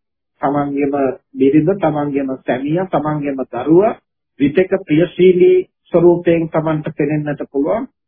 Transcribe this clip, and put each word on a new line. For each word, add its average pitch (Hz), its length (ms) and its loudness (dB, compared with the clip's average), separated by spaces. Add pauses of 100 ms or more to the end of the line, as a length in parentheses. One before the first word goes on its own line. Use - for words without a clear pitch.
(400)
තමන්ගේම 143 540 -2 (360)
බිරිඳ, 143 440 2
තමන්ගේම 147 640 -4
සැමියා, 147 480 -4
තමන්ගේම 147 520 -4 (100)
දරුවා 160 440 2 (480)
විතක 147 380 0
ප්‍රියශීලී 185 800 4 (240)
ස්වරූපයෙන් 170 680 2
තමන්ට 156 440 -4
පෙනෙන්නට 147 520 -4
පුළුවන්. 180 420 -4 (220)